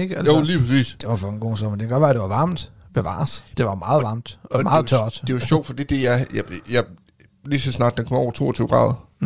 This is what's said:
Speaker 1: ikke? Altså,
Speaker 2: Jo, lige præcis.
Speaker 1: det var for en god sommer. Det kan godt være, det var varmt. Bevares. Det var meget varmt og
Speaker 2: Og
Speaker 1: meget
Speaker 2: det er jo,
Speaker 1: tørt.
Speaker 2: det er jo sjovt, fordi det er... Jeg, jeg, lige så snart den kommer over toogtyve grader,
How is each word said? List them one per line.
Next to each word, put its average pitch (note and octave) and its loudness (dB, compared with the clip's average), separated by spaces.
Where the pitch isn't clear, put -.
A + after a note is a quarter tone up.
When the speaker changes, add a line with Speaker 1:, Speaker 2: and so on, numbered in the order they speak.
Speaker 1:
ikke? F#3 -4
Altså, D#3 4
Speaker 2:
Jo, D#3 6
lige D#3+ 2
præcis. B2+ 2
Speaker 1:
det A2 -6
var A#2 2
for F#2+ -4
en G#2+ -6
god A2+ -2
sommer. G#2 -2
Det A2 -4
kan - -8
godt B2+ 2
være, D3 6
det A#2 0
var F#2+ -2
varmt. D3+ -2
Bevares. F#2 -4
Det B2+ 2
var G2 -2
meget B2+ 2
varmt A2+ -8
og - -6
Speaker 2:
Og C3+ 0
Speaker 1:
meget D3 4
Speaker 2:
det - 2
er C3+ 4
jo, A2+ 2
Speaker 1:
tørt. A2 -6
Speaker 2:
det B2+ -4
er C3 0
jo B2+ -2
sjovt, D#3 2
fordi C3 -8
det C3+ 0
er... B2 2
Jeg, A2 -2
jeg, A#2+ 2
lige C#3+ 0
så C3 -2
snart A#2+ 0
den A#2 -4
kommer B2+ -2
over B2 -2
toogtyve A#2+ -2
grader, A#2+ 2